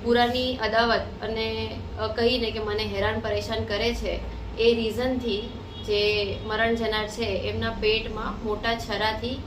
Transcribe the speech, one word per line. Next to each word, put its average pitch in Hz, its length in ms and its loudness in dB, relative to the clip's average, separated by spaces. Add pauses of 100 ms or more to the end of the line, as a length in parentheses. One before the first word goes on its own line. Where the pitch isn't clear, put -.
પુરાની 240 540 4
અદાવત 220 440 4 (220)
અને, 220 520 -2 (240)
અ, 220 80 0
કહીને 233 440 2
કે 220 80 -4
મને 214 240 -2
હેરાન 208 360 0
પરેશાન 220 440 -2
કરે 220 320 0
છે 220 240 -2 (380)
એ 233 160 6
રીઝનથી 226 680 0 (440)
જે 208 500 2 (100)
મરણ 226 300 2
જનાર 214 320 2
છે 226 160 -4
એમના 214 460 -2
પેટમાં 214 760 0
મોટા 220 320 0
છરાથી 220 720 -2